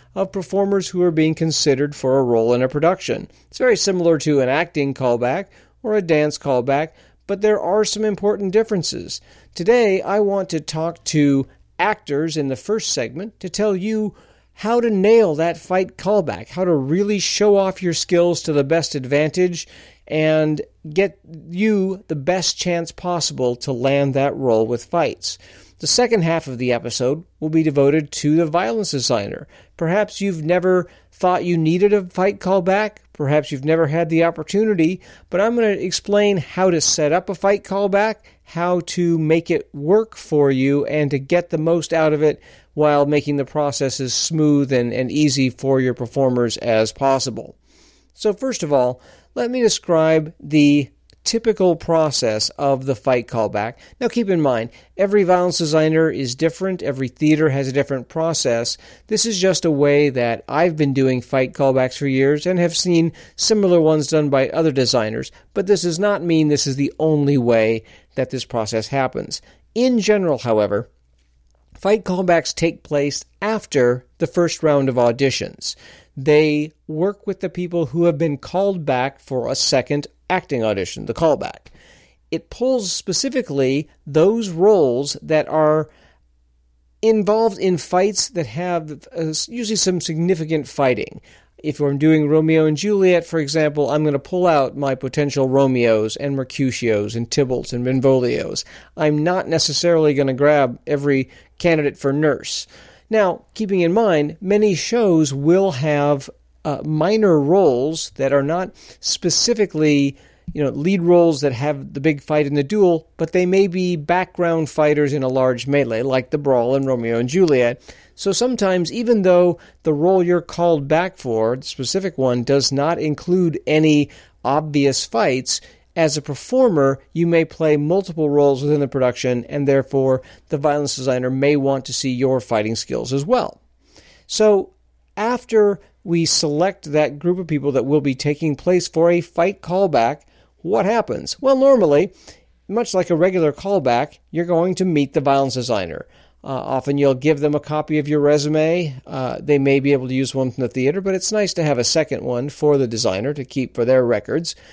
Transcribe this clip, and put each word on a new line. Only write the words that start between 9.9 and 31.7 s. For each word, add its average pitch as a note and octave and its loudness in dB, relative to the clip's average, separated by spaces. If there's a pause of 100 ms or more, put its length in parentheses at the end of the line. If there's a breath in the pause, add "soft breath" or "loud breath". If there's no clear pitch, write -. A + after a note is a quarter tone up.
I G3+ 0
want G3 0
to E3 -4
talk D#3+ -8
to C#3+ 2 (320 soft breath)
actors D#3+ -2
in C#3 -4
the C3+ -4
first - -6
segment C#3 -8
to F#3 -10
tell G3+ -2
you G#3+ -4 (380 soft breath)
how A#3 -2
to A#3 0
nail G3+ 4
that D#3+ -2
fight F#3 -4
callback, D#3+ -2
how F#3 -4
to F3 2
really F3+ 0
show G3+ 2
off F#3+ 0
your F3 -2
skills F3 0
to - -6
the D3 2
best D#3+ 0
advantage D3+ 0 (400 loud breath)
and D#3 0 (280)
get F#3+ 0 (320)
you F#3+ -2
the D#3+ -4
best E3+ -2
chance E3+ -4
possible D3 -4
to - -8
land C3+ 0
that C#3 0
role A2+ 2
with A#2 -4
fights. - -4 (400 loud breath)
The - -8
second A3+ 2
half E3 -2
of C3 -10
the B2 0
episode B2 -4 (160)
will D#3 -6
be D#3+ 2
devoted C#3+ 2
to D3+ 0
the E3 2
violence G3 -4
designer. A#2+ -4 (300 soft breath)
Perhaps G3 -2
you've F#3 -4
never F3+ 0 (200 soft breath)
thought F3+ -2
you F3 0
needed F3+ 2